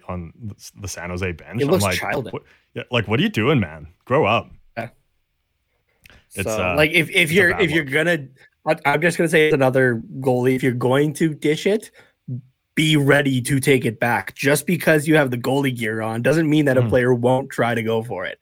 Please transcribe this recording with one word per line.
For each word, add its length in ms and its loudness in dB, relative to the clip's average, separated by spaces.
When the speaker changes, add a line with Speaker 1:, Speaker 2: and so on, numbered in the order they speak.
Speaker 1:
on 240 -10
the 140 -14
S-, 240 -20
the 80 -10
San 220 -12
Jose 220 -6
bench, 280 -12
Speaker 2:
It 60 0
Speaker 1:
I'm 40 -2
Speaker 2:
looks 140 2
Speaker 1:
like, 140 -2
Speaker 2:
childish. 340 -6
Speaker 1:
"What, 100 -12
yeah, 160 -10
like, 180 -2
what 120 0
are 40 0
you 40 0
doing, 320 0
man? 280 -8
Grow 220 0
up." 220 -2
Speaker 2:
Yeah. 120 -10
Speaker 1:
It's, 100 -8
Speaker 2:
So, 180 -4
Speaker 1:
uh, 140 -2
Speaker 2:
like, 160 2
if, 180 0
if 60 -8
Speaker 1:
it's 160 2
a 20 0
Speaker 2:
you're, 160 4
Speaker 1:
bad 120 -2
Speaker 2:
if 100 0
you're 120 0
Speaker 1:
look. 80 -8
Speaker 2:
gonna, 360 -2
I, 180 2
I'm 160 2
just 160 0
gonna 120 2
say 180 4
it's 80 2
another 480 2
goalie. 340 2
If 80 -2
you're 100 2
going 420 0
to 200 0
dish 320 -2
it, 240 0
be 220 2
ready 460 2
to 180 -2
take 260 2
it 120 -4
back. 380 -2
Just 300 0
because 420 0
you 80 4
have 160 2
the 60 -4
goalie 380 -2
gear 260 -4
on 200 -4
doesn't 260 2
mean 180 4
that 100 4
a 60 6
Speaker 1:
Hmm. 60 0
Speaker 2:
player 260 4
won't 360 0
try 240 -2
to 80 -2
go 220 0
for 220 -8
it. 160 -10